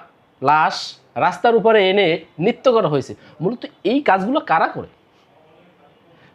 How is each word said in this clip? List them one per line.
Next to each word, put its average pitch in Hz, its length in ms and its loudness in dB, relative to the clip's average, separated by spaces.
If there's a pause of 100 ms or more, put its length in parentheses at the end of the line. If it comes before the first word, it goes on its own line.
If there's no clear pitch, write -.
(420)
লাশ 156 340 2 (400)
রাস্তার 180 400 0
উপরে 220 240 4 (100)
এনে 196 180 2 (320)
নৃত্য 220 320 -2
করা 214 220 0
হয়েছে। 127 200 -4 (280)
মূলত 233 200 -6 (220)
এই 247 180 0
কাজগুলো 208 380 0 (120)
কারা 190 160 0
করে? 98 220 -10 (1500)